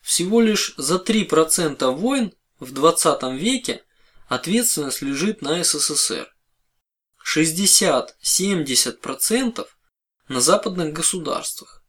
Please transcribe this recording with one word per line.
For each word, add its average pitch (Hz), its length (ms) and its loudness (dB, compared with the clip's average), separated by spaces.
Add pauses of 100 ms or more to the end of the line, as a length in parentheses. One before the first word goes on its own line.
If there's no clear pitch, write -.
всего 196 400 2
лишь 214 360 2
за 151 220 0
три 214 260 0
процента 151 640 2
войн 214 420 0 (260)
в 127 140 -14
двадцатом 139 640 2
веке 226 480 -4 (440)
ответственность 170 760 -2
лежит 143 400 -2
на 160 200 -2
С 156 160 0
С 147 160 0
С - 160 0
Р, - 240 -8 (880)
шестьдесят-семьдесят 160 1800 0
процентов - 760 -2 (500)
на 131 140 -2
западных 170 540 0
государствах - 960 -6